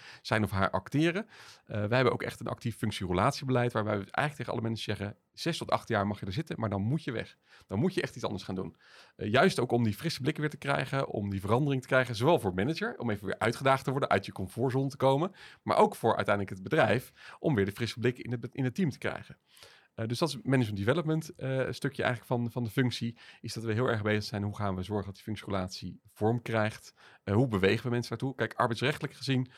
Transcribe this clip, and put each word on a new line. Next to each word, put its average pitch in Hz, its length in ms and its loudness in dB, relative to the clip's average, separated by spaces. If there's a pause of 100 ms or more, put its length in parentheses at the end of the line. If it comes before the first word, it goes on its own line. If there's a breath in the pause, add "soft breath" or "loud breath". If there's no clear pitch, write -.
(220 loud breath)
zijn 110 200 2
of 98 80 0
haar 95 200 2
acteren. 160 560 0 (400 loud breath)
Eh, 113 100 -8
wij 104 200 0
hebben 131 160 4
ook 127 100 -4
echt - 180 -6
een - 60 -8
actief - 300 -4
functierelatiebeleid, 117 960 0
waarbij 107 200 0
we 101 180 -2
eigenlijk 147 260 -2
tegen - 160 -6
alle 117 100 -2
mensen 110 340 -4
zeggen: 98 200 -6 (160)
zes - 260 -4
tot - 120 -6
acht - 180 0
jaar 104 180 2
mag 104 140 -2
je 98 60 -8
er 95 60 -4
zitten, - 280 -4
maar 110 100 0
dan 98 120 0
moet 139 220 0
je 139 80 -6
weg. - 240 -8 (300 soft breath)
Dan 101 120 -4
moet 175 160 2
je - 80 -2
echt - 120 -4
iets 113 100 -8
anders 98 180 -4
gaan 98 120 -6
doen. 92 220 -6 (400 soft breath)
Eh, 110 140 -4
juist 131 300 4
ook 120 120 0
om 120 120 4
die 107 100 2
frisse - 260 -6
blikken 151 220 -2
weer 147 80 0
te 147 60 -12
krijgen, 139 520 -2
om 101 220 -4
die 98 100 -2
verandering 127 420 2
te - 60 -12
krijgen, 127 280 2
zowel 135 240 4
voor 95 140 0
manager, 160 440 -2
om 120 120 -2
even 98 160 -4
weer 98 120 -4
uitgedaagd 131 460 2
te 143 60 -2
worden, 131 180 0
uit 98 180 2
je 104 60 -10
comfortzone 127 560 0
te - 80 -10
komen, 139 360 4 (300 loud breath)
maar - 140 0
ook 208 180 6
voor 110 220 4
uiteindelijk 101 380 0
het 92 80 -12
bedrijf, 123 500 2 (260 loud breath)
om 156 160 2
weer 98 100 4
de 101 80 0
frisse 113 260 -4
blik 120 200 0
in - 120 -8
het 123 100 -4
be-, 120 120 -10
in 135 120 -2
het 127 100 -2
team 175 160 2
te - 80 -6
krijgen. - 400 -6 (560 soft breath)
Eh, 113 120 -4
dus 123 120 -4
dat 165 100 2
is 135 140 -8
management 120 360 2
development, 156 560 0
eh, 131 220 -4
een 127 180 -2
stukje - 280 -4
eigenlijk 123 300 -2
van, 120 180 -2
van 123 140 -4
de 110 60 -4
functie, 117 460 0 (240 loud breath)
is 110 120 -10
dat 113 120 -8
we 110 80 0
heel 120 140 2
erg 110 160 0
bezig 107 220 2
zijn, 104 180 -4
hoe 101 140 -4
gaan 101 180 -2
we 92 80 -4
zorgen 101 240 -4
dat 95 80 -10
die - 100 -20
functierelatie 95 760 -6 (120)
vorm 117 300 2
krijgt? 110 520 -2 (300 soft breath)
Eh, 101 100 0
hoe 123 140 6
bewegen 98 360 4
we 123 60 -2
mensen 120 200 -2
naartoe? 127 240 -4
Kijk, - 200 -2
arbeidsrechtelijk 123 600 0
gezien, 127 440 0